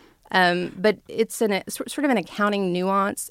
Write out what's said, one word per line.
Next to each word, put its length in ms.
um, 460
but 200
it's 340
an, 100
a, 180
sor-, 180
sort 160
of 60
an 60
accounting 560
nuance 580